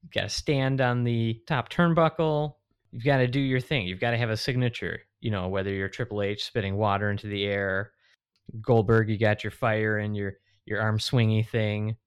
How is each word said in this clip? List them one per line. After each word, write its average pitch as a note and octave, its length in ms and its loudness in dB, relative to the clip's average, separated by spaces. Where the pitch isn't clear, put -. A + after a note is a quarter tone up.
You E3+ 120 -20
gotta G2+ 140 -2
stand C3+ 520 0
on B2 240 2
the A2+ 420 0
top C3 240 -2
turnbuckle. D#3+ 840 2
You've A#2 120 -12
gotta C3+ 240 4
do C3+ 120 0
your C3 200 0
thing. A#2+ 260 -2
You've F#2 140 -6
gotta A#2 160 0
have A#2 140 0
a A2 60 0
signature, A#2 640 -2
you A#2 100 -4
know, F#2 180 -2
whether F#2+ 220 -2
you're G2 180 -2
Triple G#2 340 -6
H G2+ 220 -4
spitting G2 320 -2
water G2+ 340 0
into G2+ 160 -4
the G2+ 200 -4
air, G2 460 -2
Goldberg, A2+ 500 4
you G#2 80 0
got G#2+ 260 2
your G#2+ 60 -4
fire A2 480 0
and G#2 180 -2
your, G2+ 180 -4
your G#2 140 -4
arm A2 180 2
swingy A2 500 2
thing. G#2+ 480 -2